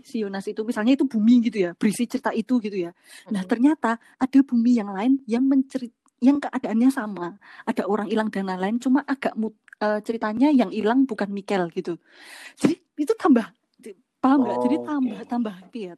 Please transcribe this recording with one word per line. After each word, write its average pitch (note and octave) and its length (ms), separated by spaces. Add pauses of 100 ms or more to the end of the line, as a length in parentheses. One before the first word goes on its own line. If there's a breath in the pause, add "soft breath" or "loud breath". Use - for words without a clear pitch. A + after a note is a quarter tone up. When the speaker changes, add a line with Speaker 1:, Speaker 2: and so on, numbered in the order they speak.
Speaker 1:
si A3 160
Yonas G3 240
itu, G#3+ 160
misalnya A3+ 320
itu D4+ 80
bumi A#3 480
gitu A3 60 (100)
ya, E3+ 80
berisi A3 320
cerita - 240
itu A#3 320
gitu G#3 160
ya. E3+ 120 (360 loud breath)
Nah, G3 160
Speaker 2:
Mm-mm. F3+ 80
Speaker 1:
ternyata A#3+ 480 (160 soft breath)
ada C4 240
bumi B3 400
yang G3+ 160
lain C4 320
yang A#3 160
mencerit-, C4 480 (320)
yang C#4+ 160
keadaannya A#3+ 520
sama. G3+ 440 (320 loud breath)
Ada A3 240
orang G#3 160
hilang A3 240
dan G3 160
lain-lain, F#3+ 320
cuma C4 240
agak - 320
mut-, G#3+ 240 (240)
eh, G#3+ 160
ceritanya A3+ 520
yang B3 200
hilang A#3+ 320
bukan G#3 240
Mikel G3 480
gitu. F3 240 (560 loud breath)
Jadi, E4 200 (200)
itu D4+ 240
tambah, A#3+ 320 (720)
paham C4 240
nggak? - 160
Jadi B3 160
Speaker 3:
Oh, - 80
Speaker 1:
tambah, B3+ 320
Speaker 3:
oke. A#3 80
Speaker 1:
tambah, A#3 320
apa - 180
ya, F3+ 200